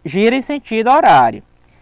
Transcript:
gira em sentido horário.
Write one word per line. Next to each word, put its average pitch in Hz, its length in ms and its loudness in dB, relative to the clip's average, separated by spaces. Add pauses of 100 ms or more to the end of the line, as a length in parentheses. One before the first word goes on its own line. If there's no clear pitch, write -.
gira 202 300 0
em 269 60 -4
sentido 220 480 -6
horário. 156 540 2 (380)